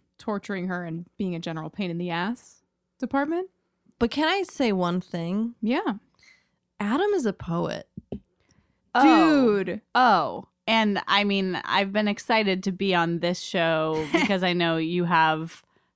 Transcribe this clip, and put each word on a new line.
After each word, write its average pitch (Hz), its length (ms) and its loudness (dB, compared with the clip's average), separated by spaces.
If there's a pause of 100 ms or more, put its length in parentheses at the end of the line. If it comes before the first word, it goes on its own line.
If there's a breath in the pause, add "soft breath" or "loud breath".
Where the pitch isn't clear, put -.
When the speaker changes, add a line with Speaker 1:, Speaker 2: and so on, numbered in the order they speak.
(160)
Speaker 1:
torturing 196 520 -6
her 180 160 -6
and 170 220 -10 (100)
being 185 180 -4
a 165 60 -6
general 160 300 -8
pain 190 200 -6
in 170 80 -6
the 175 120 -4
ass 175 520 -6 (380)
department. 311 480 -2 (500)
Speaker 2:
But 233 120 0
can 311 180 0
I 381 160 2
say 247 280 -2
one 180 300 0
thing? 190 580 -4
Speaker 1:
Yeah. 254 360 -2 (840 soft breath)
Speaker 2:
Adam 208 300 0
is 339 160 0
a 196 80 -2
poet. - 520 -4 (1080)
Speaker 3:
Oh. 285 680 6
Speaker 1:
Dude. 185 200 -6 (120)
Speaker 3:
Oh. 185 540 2 (180)
And 214 400 2
I 202 180 2
mean, 190 400 -2
I've 196 280 -2
been 208 160 0
excited 202 540 0
to 196 100 -2
be 185 220 0
on 170 240 0
this 175 220 -2
show 160 680 0
Speaker 1:
<laughs> 143 40 -12
Speaker 3:
because 202 300 0
I 180 120 0
know 170 240 0
you 170 260 0
have 160 580 2 (340)